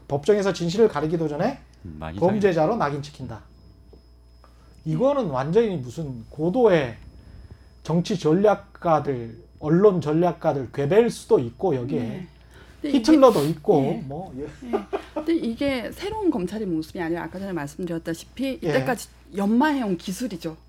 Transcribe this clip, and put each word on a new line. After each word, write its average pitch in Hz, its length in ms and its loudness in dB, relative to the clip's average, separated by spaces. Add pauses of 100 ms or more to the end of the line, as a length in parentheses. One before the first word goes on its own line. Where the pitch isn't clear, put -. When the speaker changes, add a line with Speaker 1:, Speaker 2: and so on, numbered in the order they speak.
Speaker 1:
법정에서 196 460 2
진실을 180 340 2
가리기도 156 400 -2
전에 185 320 -2 (240)
Speaker 2:
음, 80 160 -14
많이 80 180 -8
Speaker 1:
범죄자로 185 580 2
낙인 147 260 -4
찍힌다." 117 380 -14 (1500)
이거는 233 400 0
완전히 165 500 0
무슨 127 540 -10
고도의 165 680 2 (880)
정치 175 360 -2
전략가들, 151 1200 0 (220)
언론 175 400 4
전략가들 151 720 0
괴벨수도 196 680 2
있고 139 380 -2
여기에 127 240 -4
Speaker 3:
네. 190 260 -8 (560)
근데 302 80 -6
이게 277 80 2
Speaker 1:
히틀러도 254 480 6
있고 165 340 2
Speaker 3:
네. 165 260 -2
Speaker 1:
뭐, 151 320 -10
예. 147 80 -8 (200)
Speaker 3:
네. 240 120 -2 (360)
근데 311 200 -2
이게 247 580 -4
새로운 415 380 -4
검찰의 202 360 -4
모습이 165 340 -6
아니라 165 240 -4
아까 165 140 -12
전에 196 140 -8
말씀드렸다시피 170 1120 -8
Speaker 1:
예. 170 60 -2
Speaker 3:
이때까지 247 400 -2 (280)
연마해온 226 600 0
기술이죠. 180 580 -10 (140)